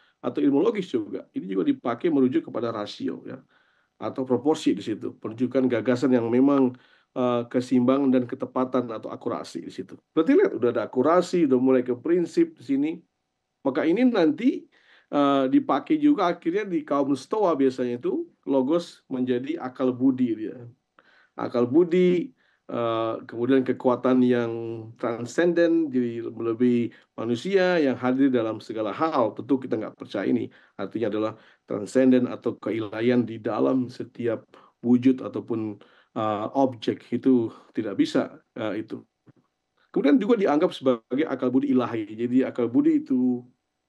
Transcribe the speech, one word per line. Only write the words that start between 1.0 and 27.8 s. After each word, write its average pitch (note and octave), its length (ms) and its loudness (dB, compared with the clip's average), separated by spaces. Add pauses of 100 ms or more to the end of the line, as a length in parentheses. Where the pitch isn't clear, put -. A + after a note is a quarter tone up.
Ini F3+ 160 -6
juga F3+ 160 -2
dipakai C3 400 -2
merujuk C#3 400 2
kepada A#2 240 -6
rasio, - 560 -8
ya, C3 140 -14 (580)
atau A2 240 -6
proporsi C3 480 0
di F#2+ 80 -2
situ. G#2 400 -8
Penunjukan B2 480 -2
gagasan B2 480 2
yang A#2 160 0
memang, C3+ 400 4 (400)
eh, B2 380 0
keseimbangan C3 580 2
dan B2+ 160 2
ketepatan B2+ 640 -4
atau A2 220 -10
akurasi F2+ 560 -8
di - 80 -14
situ. - 240 -14 (160)
Berarti E3+ 180 4
lihat, F#4 240 4
udah A#2+ 160 2
ada A2 160 -2
akurasi, E3+ 560 2
udah B2+ 160 4
mulai C3 240 4
ke B2+ 140 -2
prinsip E3 580 0
di C3 80 -20
sini. C#3 280 -2 (760)
Maka C3+ 180 -2
ini G3+ 220 4
nanti, A3 580 2 (420)
eh, C#3 400 2
dipakai C#3 560 2
juga E3+ 300 4
akhirnya F3 340 -4
di E3 160 -4
kaum C#3+ 320 0
Stoa F#3 400 0
biasanya B2+ 460 0
itu, B3+ 260 -4 (220)
logos C#3 640 0
menjadi B2+ 480 -4
akal B2+ 320 -4
budi B2 420 0
dia. G#2+ 220 -10 (800)
Akal A#2+ 340 -2
budi, F3 640 2 (340)
eh, A2+ 480 -2 (120)
kemudian B2 360 2
kekuatan B2+ 600 0
yang A#2+ 300 2 (460)
transenden, E3 920 0
jadi A#2 400 -4
melebihi A#2 600 0 (240)
manusia F3+ 640 0
yang C3+ 160 2